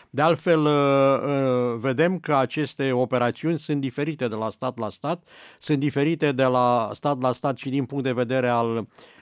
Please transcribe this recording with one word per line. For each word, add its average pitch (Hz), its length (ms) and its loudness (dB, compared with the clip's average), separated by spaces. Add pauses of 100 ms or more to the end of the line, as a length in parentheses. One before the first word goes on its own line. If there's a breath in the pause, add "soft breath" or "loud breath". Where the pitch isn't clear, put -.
De 135 120 -2
altfel, 160 380 4
uh, 151 120 4 (540)
uh, 127 520 0
vedem 135 400 0
că 156 180 -2
aceste 135 560 -2
operațiuni 123 680 0
sunt 147 220 -4
diferite 143 460 -4
de 110 80 -4
la 110 140 -4
stat - 280 -8
la 110 120 -4
stat, 156 340 -6 (360 loud breath)
sunt 147 200 0
diferite 147 520 0
de 131 120 0
la 123 500 2
stat 143 280 -4
la 127 100 2
stat 131 260 -4
și - 120 -10
din 135 160 -2
punct 139 180 -6
de 131 80 0
vedere 123 360 0
al, 117 400 0 (340 loud breath)